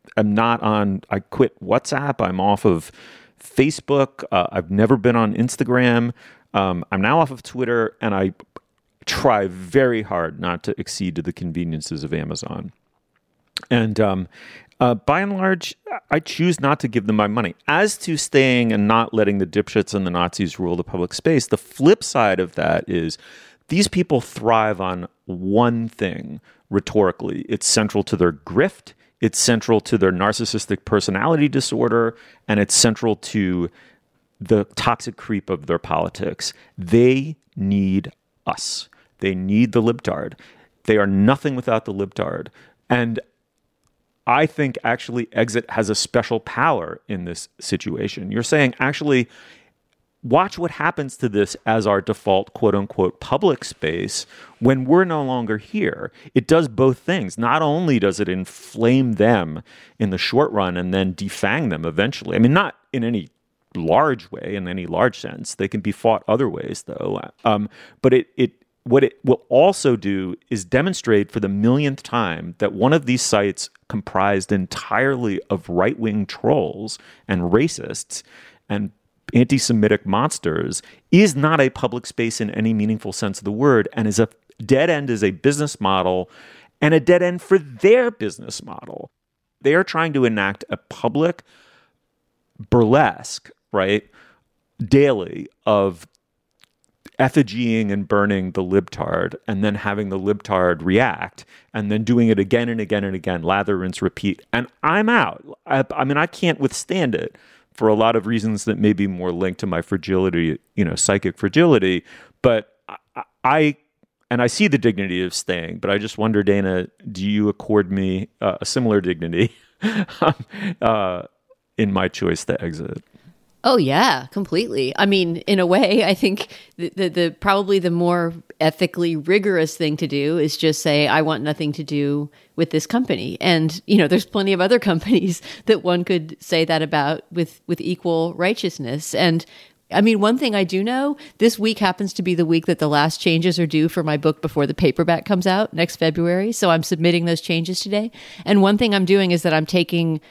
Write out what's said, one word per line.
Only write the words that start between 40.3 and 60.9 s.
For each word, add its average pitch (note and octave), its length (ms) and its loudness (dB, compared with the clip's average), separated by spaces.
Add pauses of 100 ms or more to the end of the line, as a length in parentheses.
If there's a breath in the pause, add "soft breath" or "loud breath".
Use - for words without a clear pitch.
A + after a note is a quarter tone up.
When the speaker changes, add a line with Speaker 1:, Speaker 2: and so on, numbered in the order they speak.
Speaker 1:
They G#2+ 140 4
are G2+ 100 4
nothing A#2+ 480 2
without A#2+ 280 -2
the G#2+ 80 -8
libtard. F#2+ 540 -6 (420 soft breath)
And A#2 300 0 (1120)
I C3 160 2
think C#3+ 400 -2
actually A#2+ 480 -4
Exit A2+ 380 -2
has G#2+ 200 0
a G#2+ 40 0
special A2+ 440 -2
power A2+ 720 -2
in F#2 160 -6
this F2 240 -10 (100)
situation. G2 720 -6
You're G#2+ 120 -2
saying, C#3 360 2
actually, C3+ 480 0 (960 loud breath)
watch D#3+ 360 0
what E3+ 140 -4
happens D3 440 -6
to B2+ 120 -2
this G2+ 280 0 (100)
as A2 200 2
our G2+ 140 2
default, G2 520 -2
quote G#2 220 2
unquote, G2 460 -2
public D#3+ 440 0
space F2 640 -6 (340 loud breath)
when C3 240 4
we're E3+ 220 4
no D#3 180 -4
longer A#2+ 320 -4
here. - 560 -6 (220 loud breath)
It B2+ 120 2
does D#3+ 220 4
both B2+ 300 2
things. A#2+ 400 -4
Not A#2+ 240 2
only D3+ 360 2
does F#2+ 220 2
it G2+ 80 -2
inflame A2+ 840 0
them G2+ 480 2 (360 loud breath)
in G#2 120 0
the F#2 80 -2
short C3+ 340 0
run F#2 240 0
and F2+ 180 -4